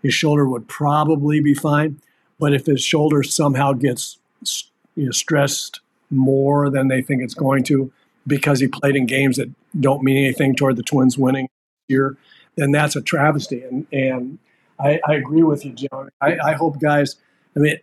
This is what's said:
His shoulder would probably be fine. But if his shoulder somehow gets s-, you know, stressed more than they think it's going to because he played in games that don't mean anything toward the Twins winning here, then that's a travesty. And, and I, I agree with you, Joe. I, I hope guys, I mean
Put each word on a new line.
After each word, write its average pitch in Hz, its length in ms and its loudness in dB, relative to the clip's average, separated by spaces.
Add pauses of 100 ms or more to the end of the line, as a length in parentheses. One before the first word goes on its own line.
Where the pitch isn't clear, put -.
His 127 120 0
shoulder 147 340 2
would 123 200 -4
probably 147 720 0
be 147 120 2
fine. 147 460 0 (400)
But 147 140 2
if 139 120 0
his 139 180 2
shoulder 151 400 2
somehow 139 500 0
gets 127 440 -4 (240)
s-, - 280 -8 (260)
you 147 100 -2
know, 123 60 -4
stressed - 680 -2 (300)
more 139 600 2
than 135 180 0
they 131 140 0
think 131 220 -2
it's 120 100 -10
going 135 320 0
to 135 260 0 (340)
because 139 340 0
he 131 80 2
played 139 280 -2
in 131 100 0
games 131 320 0
that 139 120 -6 (300)
don't 139 240 2
mean 135 140 2
anything 135 380 0
toward 135 200 2
the 117 80 -8
Twins 131 340 2
winning 131 320 0 (380)
here, 135 300 0 (380)
then 143 160 0
that's 147 240 2
a 143 60 -4
travesty. 143 640 0
And, 127 280 -8
and 131 480 -4 (400)
I, 143 280 2
I 151 80 2
agree 147 280 2
with 147 220 0
you, 131 60 -10
Joe. 135 380 -12 (100)
I, 139 200 0
I 156 140 0
hope 147 260 -2
guys, 147 360 0 (400)
I 143 40 -2
mean 147 240 2